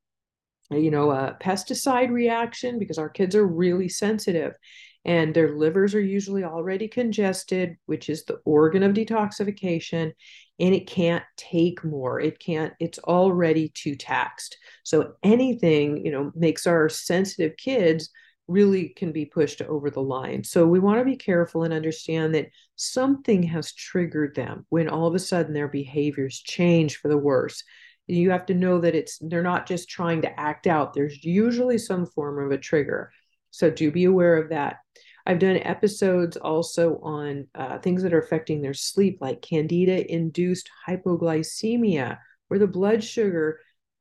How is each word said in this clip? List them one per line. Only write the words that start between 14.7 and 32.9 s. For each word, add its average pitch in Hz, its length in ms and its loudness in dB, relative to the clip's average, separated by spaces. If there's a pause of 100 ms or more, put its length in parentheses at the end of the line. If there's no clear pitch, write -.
So - 400 0
anything, 190 840 2
you 160 60 -2
know, 143 240 -4
makes 160 320 0
our 165 220 4
sensitive 175 680 -2
kids 175 540 0 (380)
really 190 420 4
can 170 220 -6
be 151 140 -6
pushed 147 360 -2
over 143 280 -4
the 135 120 -4
line. 131 400 -6
So 170 240 4
we 175 140 6
wanna 214 240 4
be 262 120 0
careful 170 460 0
and 165 100 -2
understand 160 600 -2
that 151 140 0 (260)
something 254 720 0
has 165 300 -6
triggered 156 600 -4
them 117 360 -8
when 160 180 0
all 156 180 -2
of 170 80 2
a 185 60 0
sudden 165 340 -2
their 147 140 -2
behaviors 139 720 -4
change 170 560 2
for - 120 -4
the 147 100 4
worse. 139 440 0 (460)
You 175 220 2
have 180 160 0
to 190 80 0
know 180 260 2
that 165 140 4
it's, - 260 -4
they're 170 220 -4
not 180 240 0
just 175 220 -6
trying 170 340 -2
to - 180 -6
act 151 260 -6
out. 151 280 2
There's 143 300 -4
usually 233 540 2
some 180 280 -4
form 143 380 -6
of 139 60 -4
a 135 80 0
trigger. - 540 -2 (380)